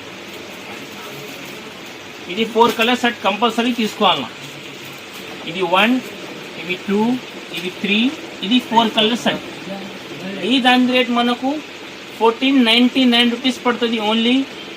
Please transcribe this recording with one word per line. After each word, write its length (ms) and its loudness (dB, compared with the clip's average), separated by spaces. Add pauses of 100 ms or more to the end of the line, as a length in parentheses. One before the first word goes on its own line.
(2250)
ఇది 100 0 (100)
ఫోర్ 260 6
కలర్ 240 2
సెట్ 240 0
కంపల్సరీ 440 2 (100)
తీసుకోవాలన్నా. 480 0 (1200)
ఇది 120 -4 (120)
వన్, 180 6 (680)
ఇవి 140 -6 (100)
టూ, 140 4 (560)
ఇవి 140 -6 (120)
త్రీ, 160 2 (480)
ఇది 100 4 (140)
ఫోర్ 260 4
కలర్ 280 2
సెట్. 200 -2 (1040)
ఈ 40 4 (100)
దాని 300 6
రేట్ 240 2
మనకు 300 0 (680)
ఫోర్టీన్ 420 4 (120)
నైంటీ 300 6 (120)
నైన్ 220 6
రూపీస్ 320 -2
పడుతుంది. 300 2 (140)
only 240 4 (420)